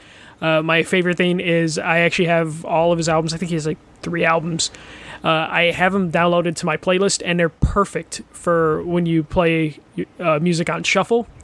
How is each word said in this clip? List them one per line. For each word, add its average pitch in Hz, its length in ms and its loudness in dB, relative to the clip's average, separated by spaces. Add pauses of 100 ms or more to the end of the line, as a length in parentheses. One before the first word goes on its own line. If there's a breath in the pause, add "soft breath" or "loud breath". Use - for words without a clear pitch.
(420 loud breath)
Uh, 160 200 2
my 160 220 2
favorite 180 340 0
thing 180 240 0
is 165 360 0
I 175 220 0
actually 170 280 2
have 165 360 0
all 170 300 2
of 170 40 0
his 165 120 -2
albums. 160 240 0
I 165 40 -8
think 170 120 -6
he 170 60 -2
has, 156 120 -4
like, 156 100 -4 (240)
three 170 220 -4
albums. 165 480 0 (520 loud breath)
Uh, 160 280 0
I 170 200 2
have 175 200 2
them 190 200 0
downloaded 175 460 2
to - 80 -8
my 156 120 0
playlist, 185 480 0
and 175 120 0
they're 170 120 2
perfect - 720 -2 (100)
for 165 540 0
when 175 200 0
you 165 180 2
play, 165 560 0 (400)
uh, 160 200 0
music 170 300 0
on 165 140 -6
shuffle, 233 440 0 (160)